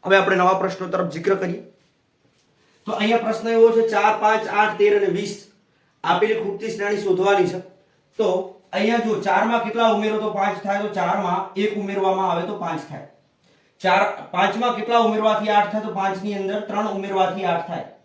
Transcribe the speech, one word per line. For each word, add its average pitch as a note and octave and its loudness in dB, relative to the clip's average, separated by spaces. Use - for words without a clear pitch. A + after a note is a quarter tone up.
હવે F#3+ 6
આપણે F#3 4
નવા F3+ 4
પ્રશ્નો F#3 -4
તરફ D#3 -4
જિક્ર F3+ 0
કરીએ. F3+ -6
તો G#3 -6
અહીંયા A3 0
પ્રશ્ન A3 -2
એવો A3+ 8
છે, A3+ 4
ચાર, G#3+ 2
પાંચ, G#3+ 2
આઠ, G#3+ 2
તેર G#3 4
અને F#3+ 2
વીસ - -6
આપેલી G#3+ 2
ખૂટતી G3+ -6
શ્રેણી G3+ -4
શોધવાની F#3+ 2
છે. - -4
તો G#3+ 0
અહીંયા A3 0
જો G#3+ -2
ચાર G3 0
માં A#3 0
કેટલા A3+ 2
ઉમેરો G#3+ 0
તો G#3+ -4
પાંચ G3 -2
થાય, G3+ -2
તો G#3 -4
ચાર F#3 -2
માં F3 -2
એક G#3 -2
ઉમેરવામાં F#3+ -2
આવે E3+ -4
તો G#3 -8
પાંચ D#3+ -6
થાય. - -14
ચાર, F#3 4
પાંચ G3 0
માં B3 0
કેટલા A3+ 2
ઉમેરવાથી G#3+ 2
આઠ G#3 2
થાય, G#3+ -4
તો F#3 -8
પાંચ F#3+ -4
ની G#3 -4
અંદર G3 -4
ત્રણ G#3+ -4
ઉમેરવાથી F#3+ -2
આઠ E3+ -2
થાય. - -10